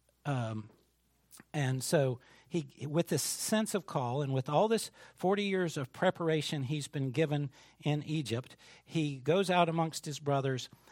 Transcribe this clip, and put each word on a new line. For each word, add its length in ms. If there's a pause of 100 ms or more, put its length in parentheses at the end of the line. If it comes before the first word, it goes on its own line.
(260)
um, 440 (840)
and 280
so 380 (300)
he, 380
with 200
this 140
sense 540
of 100
call, 360
and 120
with 160
all 180
this 220 (260)
forty 280
years 320
of 160
preparation 720
he's 240
been 240
given 380 (340)
in 200
Egypt, 520 (300)
he 320
goes 320
out 180
amongst 380
his 140
brothers, 500 (220)